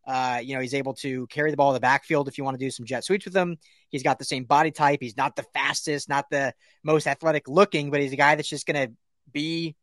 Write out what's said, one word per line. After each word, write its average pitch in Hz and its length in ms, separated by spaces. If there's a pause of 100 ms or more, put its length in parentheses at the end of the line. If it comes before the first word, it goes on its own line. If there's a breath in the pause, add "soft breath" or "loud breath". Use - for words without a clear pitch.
uh, 127 360
you 135 120
know, 131 60
he's 127 120
able 135 220
to 127 320
carry 151 240
the 147 60
ball 139 120
in 135 60
the 127 40
backfield 135 480
if 135 120
you 143 40
wanna 135 140
do 131 140
some 120 160
jet 120 160
sweeps 190 220
with 185 100
him. 175 220 (320 soft breath)
He's 131 140
got 139 140
the 135 80
same 131 200
body 147 260
type. 143 280
He's 117 180
not 139 180
the 139 180
fastest, 143 560
not 143 220
the 139 240 (280 soft breath)
most 156 220
athletic 151 420
looking, 151 440
but 143 100
he's 135 120
a 135 40
guy 147 160
that's 151 160
just 147 160
gonna 139 240 (420)
be 160 520